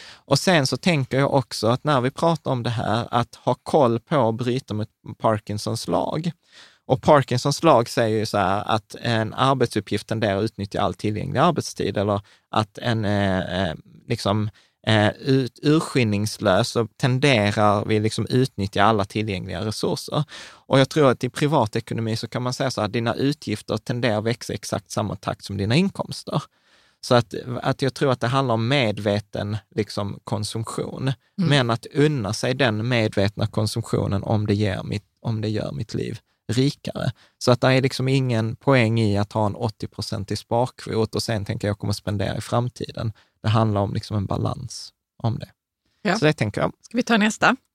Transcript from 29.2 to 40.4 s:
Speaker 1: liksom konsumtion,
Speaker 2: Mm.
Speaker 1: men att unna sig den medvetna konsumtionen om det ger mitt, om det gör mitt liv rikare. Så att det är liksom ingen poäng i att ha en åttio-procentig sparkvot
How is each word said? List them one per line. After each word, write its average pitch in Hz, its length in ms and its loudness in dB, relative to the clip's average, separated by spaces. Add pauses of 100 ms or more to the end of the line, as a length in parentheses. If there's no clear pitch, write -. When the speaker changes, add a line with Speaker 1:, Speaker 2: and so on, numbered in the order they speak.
Speaker 1:
liksom 101 480 -4
konsumtion, - 800 -6 (380)
Speaker 2:
Mm. 165 100 2
Speaker 1:
men 135 200 4
att 117 160 -2
unna 143 480 0
sig 127 200 -2
den 117 340 0
medvetna 104 600 0
konsumtionen 107 760 -2
om 104 240 0
det 104 80 2
ger 104 280 0
mitt, - 220 -6 (160)
om 110 200 -2
det 107 80 -2
gör 107 220 -4
mitt - 220 -8
liv - 260 -4 (340)
rikare. - 580 0 (260)
Så - 140 2
att 120 100 2
det 131 60 4
är 131 140 4
liksom 131 260 -2
ingen 123 480 0
poäng 117 440 4
i 101 180 4
att 104 160 -2
ha 110 120 2
en 101 100 -2
åttio-procentig 107 840 -6
sparkvot - 800 -2